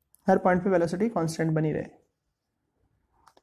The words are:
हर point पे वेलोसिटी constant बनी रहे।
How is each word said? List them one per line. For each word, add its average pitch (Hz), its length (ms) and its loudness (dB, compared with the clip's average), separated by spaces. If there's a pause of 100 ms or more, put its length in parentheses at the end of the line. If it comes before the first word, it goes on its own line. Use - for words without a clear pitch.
(260)
हर 190 120 4
point 180 260 2
पे 196 60 0
वेलोसिटी 180 400 0
constant 165 420 -2
बनी 156 200 0
रहे। - 120 -6 (1600)